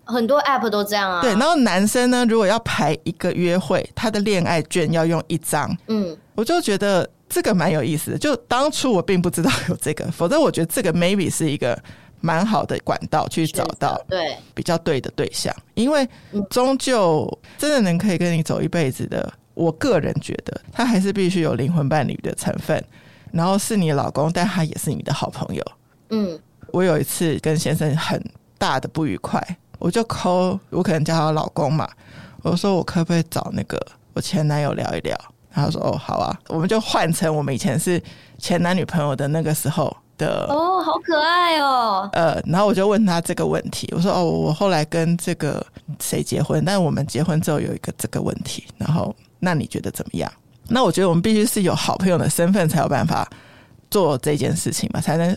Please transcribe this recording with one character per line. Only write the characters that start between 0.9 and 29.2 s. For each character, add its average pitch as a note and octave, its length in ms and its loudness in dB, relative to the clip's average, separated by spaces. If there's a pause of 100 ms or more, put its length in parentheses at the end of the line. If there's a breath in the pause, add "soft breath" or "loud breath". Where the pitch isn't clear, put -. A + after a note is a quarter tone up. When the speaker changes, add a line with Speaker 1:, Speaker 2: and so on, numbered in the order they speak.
Speaker 1:
样 G3 160 0
啊。 F3 80 0
Speaker 2:
对， A#3 120 2
然 G#3 100 4
后 E4 140 4
男 G3+ 300 4
生 B3 240 2
呢， B3 140 4
如 A3+ 140 4
果 G#3 80 4
要 G3+ 140 4
排 - 440 0
一 F3+ 80 -4
个 - 200 -2
约 F3 260 2
会， F3 360 0
他 A3 160 -2
的 G#3 100 -2
恋 G3 220 2
爱 D#3+ 200 0
券 D#3 280 0
要 D#3+ 140 2
用 E3 240 0
一 F3 80 -2
张。 - 340 -2 (180)
Speaker 1:
嗯。 G3 280 -2 (180)
Speaker 2:
我 G#3+ 80 -2
就 E4 200 2
觉 G3+ 160 0
得 G3 280 2 (220)
这 F4 140 0
个 G#3+ 120 2
蛮 D3+ 160 2
有 D3+ 140 0
意 D#3 100 0
思 D3+ 180 -4
的， - 40 -2
就 D4 180 0 (140)
当 C#4 240 2
初 - 180 -2
我 F3+ 120 4
并 F#3 180 2
不 F3 80 2
知 E3+ 140 -2
道 C4 100 2 (160)
有 - 80 -2
这 - 160 -2
个， - 180 -6
否 E3+ 160 0
则 C#4+ 140 2
我 A#3 100 4
觉 E3 140 0
得 - 20 0
这 B3+ 160 -2
个 E3+ 120 0
maybe F3+ 340 2
是 D#3+ 220 0
一 C#3+ 80 -2
个 B2 200 -2 (440 loud breath)
蛮 E3 240 0
好 G#3+ 180 2
的 - 180 -4
管 - 160 -2 (120)
道 - 180 0
去 D#3+ 180 0
找 - 200 -2 (120)
到 - 180 0
Speaker 1:
选 - 20 -4
择， - 100 -12
对。 E3 280 -4 (180)
Speaker 2:
比 - 80 -6
较 E3 160 0
对 E3 200 -2
的 - 120 -6
对 - 200 -4
象。 - 240 -4 (200)
因 A#3+ 160 2
为 C#4 180 2 (400 loud breath)
终 C4 300 2
究 F#3 520 2 (280 loud breath)
真 D4 120 0
的 C#4+ 120 4
能 F3 160 2
可 G#3 160 0
以 - 20 2
跟 F3 160 0
你 E3 100 2
走 - 200 -2
一 D3+ 40 0
辈 E3 240 0
子 - 180 -6
的， - 220 -4 (220)
我 E3 200 0
个 F#3 280 2
人 - 220 -2
觉 - 100 -8 (100)
得 - 160 -10 (140)
他 A#3+ 140 0
还 A3+ 120 4
是 G3 140 2
必 F#3+ 160 0
须 F3+ 140 0
有 D3 100 0
灵 C#3 180 0
魂 D3+ 160 2
伴 D3 220 2
侣 - 140 -6
的 - 120 -4
成 - 240 -4
分， - 240 -2 (480 loud breath)
然 E3 160 0
后 G3 120 2
是 A3 180 -2
你 E3 160 2
老 C#3 180 0
公， D3+ 220 0
但 - 140 0
他 F#3 180 0
也 - 140 -4
是 - 100 -6
你 - 140 -4
的 - 100 -4
好 - 160 -4
朋 - 260 -8
友。 - 80 -4 (460)
Speaker 1:
嗯。 G3+ 320 -2 (280)
Speaker 2:
我 F3+ 140 2
有 E3 160 4
一 D#3+ 40 2
次 D#3 400 0
跟 D#3 160 0
先 D#3 180 0
生 D3+ 180 0
很 - 240 -2 (380)
大 D3 240 0
的 - 80 -6
不 - 160 -2
愉 G2+ 140 -2
快， - 240 -4 (360)